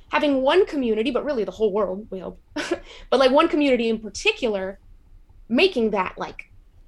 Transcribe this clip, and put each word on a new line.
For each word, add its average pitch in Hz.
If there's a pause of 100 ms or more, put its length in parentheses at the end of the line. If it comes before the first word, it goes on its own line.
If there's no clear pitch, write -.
having 285
one 339
community, 240
but 240
really 247
the 185
whole 214
world, 196
we 190
hope, 180
<laughs> -
but, -
like, 262
one 311
community 269
in 220
particular, 208 (680)
making 254
that, 190
like, - (380)